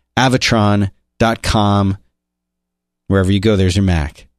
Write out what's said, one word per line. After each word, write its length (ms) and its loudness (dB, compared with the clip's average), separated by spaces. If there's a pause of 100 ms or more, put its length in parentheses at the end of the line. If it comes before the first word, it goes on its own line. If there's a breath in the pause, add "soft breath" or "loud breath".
(160)
avatron 720 0 (300)
dot 240 -2
com. 520 0 (1080)
Wherever 240 0
you 100 2
go, 160 2
there's 200 0
your 80 0
Mac. 420 -4 (120)